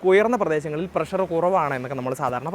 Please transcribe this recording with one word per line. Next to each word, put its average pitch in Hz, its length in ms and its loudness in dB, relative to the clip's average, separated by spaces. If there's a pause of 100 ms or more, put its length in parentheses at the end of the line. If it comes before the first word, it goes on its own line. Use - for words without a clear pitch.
(100)
ഉയർന്ന 214 340 4
പ്രദേശങ്ങളിൽ 156 520 -2
പ്രഷർ 185 260 -2 (100)
കുറവാണ് 165 460 2
എന്നൊക്കെ 131 220 -6
നമ്മൾ 127 140 -2 (100)
സാധാരണ 123 300 -2